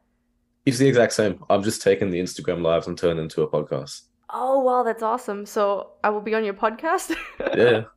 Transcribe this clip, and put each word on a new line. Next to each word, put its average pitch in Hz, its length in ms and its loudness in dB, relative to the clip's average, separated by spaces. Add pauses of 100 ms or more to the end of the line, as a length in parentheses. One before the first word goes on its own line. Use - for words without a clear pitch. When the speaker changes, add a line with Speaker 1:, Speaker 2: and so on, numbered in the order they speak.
(640)
Speaker 1:
It's 123 140 2
the 139 100 6
exact 117 240 4
same. 104 360 0
I've 98 140 2
just 110 180 -2
taken 98 280 2
the 87 100 -2
Instagram 87 420 -4
Lives 82 260 2
and 87 100 -6
turned 85 220 0
it - 20 -2
into 80 200 -4
a 76 60 0
podcast. 73 540 -6 (300)
Speaker 2:
Oh, 262 280 0
wow, 254 240 2
that's 226 180 -4
awesome! 220 440 -4
So 202 460 -2 (120)
I 208 60 2
will 208 100 -2
be 214 160 -2
on 220 80 0
your 196 120 -4
podcast? 320 600 -2 (240)
<laughs> - 160 -2
Speaker 1:
Yeah, 110 280 4 (140)